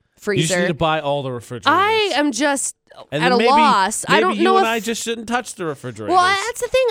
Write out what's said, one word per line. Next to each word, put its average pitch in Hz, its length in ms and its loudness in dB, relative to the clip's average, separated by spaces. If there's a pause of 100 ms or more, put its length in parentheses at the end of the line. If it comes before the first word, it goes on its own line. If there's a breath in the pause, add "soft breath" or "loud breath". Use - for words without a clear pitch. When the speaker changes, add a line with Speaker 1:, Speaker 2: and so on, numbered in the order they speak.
(180 soft breath)
Speaker 1:
freezer. 196 240 -2
Speaker 2:
You 160 60 0
just 175 120 0
need 175 80 0
to 170 60 -2
buy 156 260 0
all 143 220 -4
the 131 100 -8
refrigerators. 123 400 -2
Speaker 1:
I 415 440 0
am 294 160 0
just 277 420 -2 (380)
Speaker 2:
And 147 100 -2
Speaker 1:
at 247 60 2
Speaker 2:
then 254 40 4
Speaker 1:
a 247 60 4
Speaker 2:
maybe, 233 120 4
Speaker 1:
loss. 202 580 2
I 262 60 2
Speaker 2:
maybe 311 80 4
Speaker 1:
don't 359 160 0
Speaker 2:
you - 60 2
Speaker 1:
know 381 140 4
Speaker 2:
and 392 80 4
Speaker 1:
if 226 40 0
Speaker 2:
I 233 100 -2
just 214 220 -6
shouldn't 226 260 -8
touch 240 280 -4
the 185 80 -8
refrigerators. 123 500 -6
Speaker 1:
Well, 370 80 4 (240)
that's 480 140 -8
the 480 80 -4
thing. 523 220 2